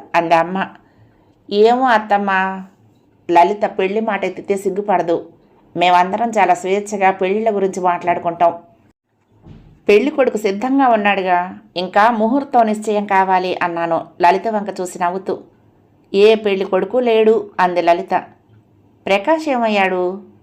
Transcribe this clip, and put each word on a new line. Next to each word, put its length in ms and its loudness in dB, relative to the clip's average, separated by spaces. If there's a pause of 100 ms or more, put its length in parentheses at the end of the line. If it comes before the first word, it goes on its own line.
(140)
అంది 200 2
అమ్మ. 320 0 (840)
"ఏమో 320 4
అత్తమ్మ." 800 0 (680)
లలిత 340 4
పెళ్లి 360 -4
మాట 240 -4
ఎత్తితే 320 -4
సిగ్గుపడదు. 720 -2 (480)
మేమందరం 540 2
చాలా 240 2
స్వేచ్ఛగా 560 -2
పెళ్లిళ్ళ 440 -2
గురించి 260 -2
మాట్లాడుకుంటాం. 760 0 (1300)
"పెళ్లి 220 4
కొడుకు 260 0
సిద్ధంగా 520 0
ఉన్నాడుగా, 720 0 (180)
ఇంకా 340 2
ముహూర్తం 560 2
నిశ్చయం 400 -2
కావాలి," 560 0
అన్నాను 440 -4 (160)
లలిత 260 2
వంక 200 -4 (120)
చూసి 180 -10
నవ్వుతూ. 420 -4 (720)
"ఏ 200 6
పెళ్లి 300 -2
కొడుకు 340 -2
లేడు," 520 2 (100)
అంది 220 0
లలిత. 320 0 (920)
"ప్రకాష్ 420 0
ఏమయ్యాడు?" 720 -2 (200)